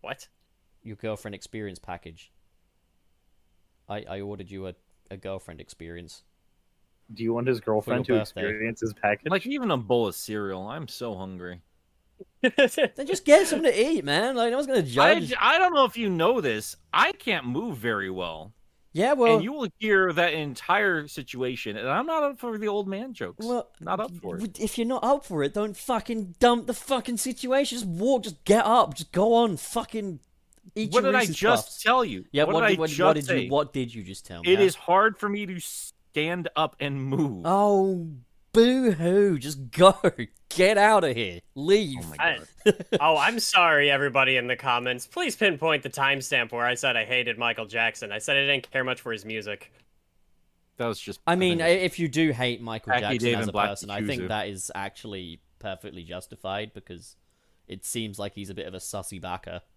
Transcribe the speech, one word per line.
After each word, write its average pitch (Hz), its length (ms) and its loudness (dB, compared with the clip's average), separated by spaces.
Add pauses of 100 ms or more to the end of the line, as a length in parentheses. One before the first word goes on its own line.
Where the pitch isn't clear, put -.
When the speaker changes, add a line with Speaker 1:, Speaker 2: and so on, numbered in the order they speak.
Speaker 1:
What? - 260 -12 (560)
Speaker 2:
Your 110 120 -14
girlfriend 107 400 -10
experience 101 440 -12
package. 85 520 -16 (1600)
I, 104 220 -10
I 98 120 -10
ordered 101 280 -12
you 95 180 -12
a, 90 80 -12 (360)
a 95 60 -14
girlfriend 95 440 -12
experience. 85 640 -18 (880)
Speaker 3:
Do 107 100 -10
you 117 100 0
want 120 140 -2
his 123 120 0
girlfriend 110 460 -2
Speaker 2:
For 127 80 0
your 113 60 4
Speaker 3:
to 107 60 -2
Speaker 2:
birthday. - 160 -12
Speaker 3:
experience 107 400 -4
his 110 120 -4
package? 104 380 -2
Speaker 4:
Like, 190 160 0
even 254 240 -2
a 143 60 2
bowl 120 300 2
of 90 80 -4
cereal. 98 520 -6
I'm 143 200 -10
so 117 280 -10
hungry. 90 500 -12
Speaker 1:
<laughs> - 760 -20
Speaker 2:
Then 269 680 0
just 370 180 -4
get 320 220 8
something 302 240 0
to 233 200 2
eat, 240 140 0
man. 202 300 0
Like, 233 160 0
no 247 60 -2
one's 285 100 -2
gonna 262 120 2
Speaker 4:
I 175 40 0
Speaker 2:
judge. 254 460 4
Speaker 4:
j-, 247 100 -4
I 277 180 4
don't 359 160 4
know 277 120 6
if 208 120 -4
you 226 120 -2
know 190 320 2
this. 110 340 -2 (180)
I 269 200 4
can't 170 320 -4
move 151 320 -4
very 104 320 -2
well. 87 440 -8 (380)
Speaker 2:
Yeah, 247 220 0
well 233 220 4
Speaker 4:
And 208 80 2
you 247 100 -6
will 262 240 -6
hear 190 360 2
that 170 200 2
entire 160 720 -2
situation, 127 680 -8
and 113 100 -6
I'm 180 180 -2
not 320 180 -2
up 285 160 -4
for 233 180 -8
the 208 100 -6
old 202 200 -4
man 220 260 -8
jokes. - 320 -10
Speaker 2:
Well, 240 240 -4 (100)
Speaker 4:
Not 180 220 -6
up 220 100 -8 (100)
for 180 140 -8
it. 185 60 -8
Speaker 2:
w-, 208 120 -8 (120)
if - 120 -6
you're 233 100 -2
not 254 160 -2
up 277 220 0
for 156 180 -4
it, 147 100 -2
don't 208 240 -6
fucking 220 640 -6
dump 240 280 6
the 240 60 -4
fucking 247 440 -4
situation. 254 600 -2
Just 214 120 -6
walk, 208 340 0
just 190 200 -14
get 214 220 6
up, 214 300 4
just - 180 -14
go 214 200 4
on, 226 240 4
fucking 208 640 -8 (560)
eat 214 160 -4
Speaker 4:
What 240 120 4
Speaker 2:
your 269 100 4
Speaker 4:
did 254 40 6
I 254 40 6
Speaker 2:
Reese's 170 160 0
Speaker 4:
just 220 300 4
Speaker 2:
Puffs. - 160 -14
Speaker 4:
tell 247 200 4
you? 107 280 -6
Speaker 2:
Yeah, 143 120 2
Speaker 4:
What 156 120 2
Speaker 2:
what 165 60 4
Speaker 4:
did 226 60 4
Speaker 2:
did, 190 100 4
Speaker 4:
I - 40 -6
Speaker 2:
what, 156 80 0
Speaker 4:
just 147 120 -2
Speaker 2:
what 180 120 6
did 147 120 -2
Speaker 4:
say? 139 180 0
Speaker 2:
you, 90 80 -8
what 143 220 0
did 123 220 -4
you 107 80 -12
just 95 220 -14
tell 90 180 -14
me? 175 80 4
Speaker 4:
It 190 60 8
Speaker 2:
Huh? 202 60 6
Speaker 4:
is 185 120 4
hard 196 420 2
for 208 120 -4
me 208 160 -4
to 180 140 -8
stand - 960 -6
up 151 260 -2
and 139 200 -6
move. 135 440 -2
Speaker 2:
Oh, 190 640 2 (420)
boo-hoo. 202 880 4
Just 135 320 -10
go. 185 320 8
<laughs> - 460 -2
Get 196 300 4
out 208 240 6
of 135 120 0
here. 92 260 -4 (120)
Leave. 151 480 2
Speaker 4:
Oh 82 80 -12
my 78 100 -14
Speaker 1:
I 156 180 0 (280)
Speaker 4:
God. 202 260 4
Speaker 2:
<laughs> - 80 4
Speaker 1:
oh, 156 180 6
I'm 208 220 2
sorry, 156 520 4
everybody 135 440 2
in 120 120 0
the 123 80 0
comments. 123 500 -2
Please 339 300 -4
pinpoint 160 480 0
the 131 80 -8
timestamp 135 600 0
where 120 140 -2
I 123 80 0
said 120 240 0
I 110 80 0
hated 120 320 -2
Michael 117 300 -4
Jackson. 113 440 -4
I 104 60 -8
said 139 180 -2
I 139 120 2
didn't 139 240 0
care 131 120 -2
much 127 180 -4
for 120 100 -8
his 104 140 -8
music. 107 460 -10 (1040)
Speaker 4:
That 120 100 -4
was 110 120 -4
just, - 280 -12
Speaker 2:
I 170 60 2
Speaker 4:
I - 20 2
Speaker 2:
mean, 180 240 2
Speaker 4:
think - 20 -2
Speaker 2:
i-, 175 220 2
if 175 160 -4
you 170 80 0
do 151 240 2
hate 120 320 -2
Michael 113 300 -6
Speaker 4:
Jackie, 120 260 0
Speaker 2:
Jackson 117 80 0
Speaker 4:
Dave, 117 80 2
Speaker 2:
as 104 60 -2
Speaker 4:
and 107 80 -4
Speaker 2:
a 98 40 -8
Speaker 4:
Black 104 160 0
Speaker 2:
person, 101 220 -10
I 101 120 -6
think 104 200 -4
Speaker 4:
Yakuza. 92 60 -8
Speaker 2:
that 107 180 -4
is 98 260 -10
actually 98 680 -12 (200)
perfectly 92 440 -12
justified 95 720 -10
because - 420 -18 (520)
it 95 180 -16
seems 107 320 -8
like 101 160 -8
he's 98 160 -12
a 95 60 -12
bit 87 100 -10
of 92 80 -14
a 92 60 -12
sussy 95 420 -12
baka. 90 400 -12 (160)